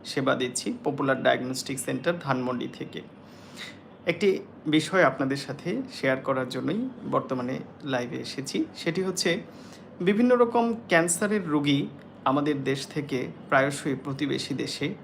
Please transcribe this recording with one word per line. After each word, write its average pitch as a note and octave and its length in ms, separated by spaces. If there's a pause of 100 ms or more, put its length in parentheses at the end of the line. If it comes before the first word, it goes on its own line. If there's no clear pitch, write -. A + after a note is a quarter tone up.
সেবা C3 300
দিচ্ছি B2 400 (100)
পপুলার C#3 380
ডায়াগনস্টিক C3 560
সেন্টার D3 400
ধানমন্ডি B2+ 500 (100)
থেকে। - 240 (1040)
একটি F#3+ 340 (260)
বিষয় D#3 380
আপনাদের C3+ 320
সাথে E3+ 460 (100)
শেয়ার C3 240
করার C3 320
জন্যই D#3 400 (220)
বর্তমানে C3 480 (260)
লাইভে B2+ 320
এসেছি। C3+ 480 (120)
সেটি E3+ 260
হচ্ছে F#3 400 (580)
বিভিন্ন A3+ 360
রকম A#3 380 (140)
ক্যান্সারের F3+ 600
রোগী C#3+ 380 (380)
আমাদের C#3+ 400
দেশ C#3 220
থেকে C3+ 400 (220)
প্রায়শই C#3 460 (100)
প্রতিবেশী C3+ 500
দেশে C#3+ 500